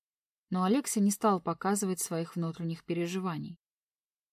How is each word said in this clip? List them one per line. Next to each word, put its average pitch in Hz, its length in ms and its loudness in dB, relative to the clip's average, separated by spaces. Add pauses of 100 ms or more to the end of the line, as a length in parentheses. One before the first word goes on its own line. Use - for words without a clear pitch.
(500)
но 185 140 0
Алекса 220 380 2
не 202 100 4
стал 202 300 2
показывать 190 580 0
своих 165 380 -4
внутренних 165 480 -4
переживаний. 170 720 -2 (720)